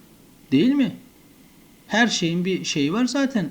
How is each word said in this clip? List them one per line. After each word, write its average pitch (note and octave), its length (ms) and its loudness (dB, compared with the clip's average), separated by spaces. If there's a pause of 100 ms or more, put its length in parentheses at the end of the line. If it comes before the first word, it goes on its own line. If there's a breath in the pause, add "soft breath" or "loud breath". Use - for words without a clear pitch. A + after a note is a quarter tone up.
(520 soft breath)
Değil F3 200 4
mi? C4+ 240 0 (920)
Her A3+ 200 2
şeyin F3 380 -2
bir F#3 180 -2
şeyi D3+ 300 -2
var B3 120 0
zaten. B3+ 460 0